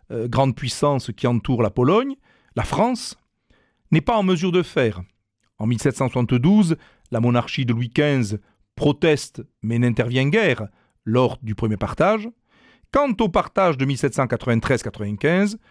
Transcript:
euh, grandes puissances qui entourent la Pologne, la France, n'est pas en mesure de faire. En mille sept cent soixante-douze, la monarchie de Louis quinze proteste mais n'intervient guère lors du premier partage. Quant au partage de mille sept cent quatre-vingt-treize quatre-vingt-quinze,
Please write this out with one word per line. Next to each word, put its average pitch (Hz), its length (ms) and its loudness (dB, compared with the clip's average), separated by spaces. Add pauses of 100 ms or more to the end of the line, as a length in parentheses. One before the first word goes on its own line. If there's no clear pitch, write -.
(100)
euh, 117 180 -6
grandes 131 260 2
puissances 139 600 -2
qui - 100 -2
entourent 120 360 0
la 101 80 2
Pologne, 208 460 2 (380)
la 110 100 -4
France, 240 540 -2 (720)
n'est 156 100 4
pas 233 160 0
en 208 60 2
mesure 185 300 0
de 175 100 2
faire. 110 400 -2 (560)
En 110 80 -4
mille 117 140 0
sept 135 160 0
cent 131 120 -2
soixante-douze, 156 680 2 (340)
la 113 100 -2
monarchie 123 440 0
de 117 80 0
Louis 117 180 -4
quinze 131 500 0 (340)
proteste 147 680 0 (200)
mais 113 160 -2
n'intervient 123 500 0
guère 151 400 0 (360)
lors 120 380 2
du 110 120 -6
premier 107 220 -2
partage. 208 520 -2 (640)
Quant 277 300 0
au 220 80 2
partage 175 480 0
de 131 80 -2
mille 139 140 -2
sept 135 160 -2
cent 131 120 0
quatre-vingt-treize 117 560 0
quatre-vingt-quinze, 160 760 -2 (120)